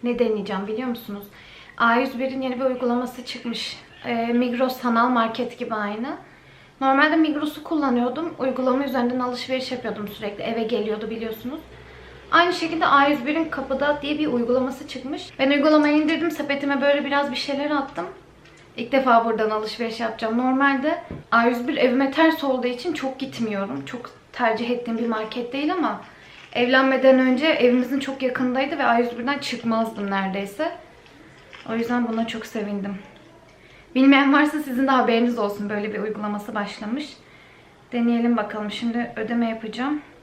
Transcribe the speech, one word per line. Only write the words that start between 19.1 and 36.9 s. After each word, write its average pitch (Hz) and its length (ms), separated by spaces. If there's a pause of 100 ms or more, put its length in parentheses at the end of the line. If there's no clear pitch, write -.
buradan 220 240
alışveriş 214 500
yapacağım. 226 380
Normalde 269 680 (280)
A 233 120
yüz 240 240
bir 294 100
evime 262 340
ters 320 320
olduğu 254 240
için 247 260
çok 269 260
gitmiyorum. 233 680
Çok - 260 (220)
tercih 233 360
ettiğim 240 280
bir 233 100
market 226 460
değil 302 200
ama 240 280 (520)
evlenmeden 262 680
önce 262 260
evimizin 247 540
çok 269 220
yakındaydı 262 560
ve 269 80
A 233 120
yüz 240 220
birden 277 200
çıkmazdım 226 720
neredeyse. 196 600 (1000)
O 226 60
yüzden 233 320
buna 226 200
çok 226 180
sevindim. 202 520 (1000)
Bilmeyen 269 380
varsa 294 260
sizin 269 280
de 269 40
haberiniz 240 480
olsun. 208 300
Böyle 208 240
bir 208 60
uygulaması 208 560
başlamış. 214 580 (760)